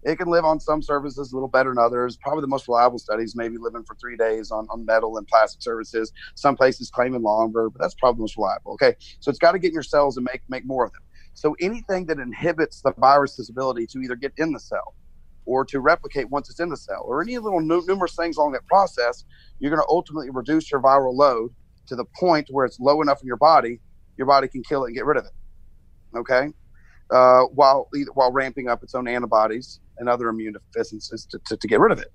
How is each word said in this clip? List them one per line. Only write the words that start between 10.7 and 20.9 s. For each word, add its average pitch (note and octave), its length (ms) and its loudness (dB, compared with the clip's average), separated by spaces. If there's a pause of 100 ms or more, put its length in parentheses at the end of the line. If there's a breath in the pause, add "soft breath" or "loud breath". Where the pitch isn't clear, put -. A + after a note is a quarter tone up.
of G#2 80 -4
them. - 100 -20 (340 soft breath)
So D3+ 260 -2
anything F#3+ 460 -4
that D#3 120 -6
inhibits D3+ 600 -4
the C3 160 0
virus's C3+ 520 4
ability A#2+ 380 -4
to C3 120 -14
either B2 180 -8
get C3+ 200 -10
in D#3 140 -2
the A#2+ 80 -6
cell - 340 -10 (520)
or C3 200 -2
to C#3 140 -6
replicate D3 500 0
once C#3+ 200 -6
it's - 100 -20
in E3+ 100 -4
the D3 80 -8
cell, - 280 -10
or C3+ 160 -4
any A#3+ 160 -6
little G#3 240 -2
nu-, E3 260 0
numerous F#3 280 -2
things E3+ 220 -4
along D3 160 2
that B2 140 -8
process, F3 560 2 (360 soft breath)
you're C#3+ 120 -2
gonna D#3 160 2
ultimately D#3 440 -2
reduce C#3 380 -2
your C#3 120 0
viral C3+ 320 4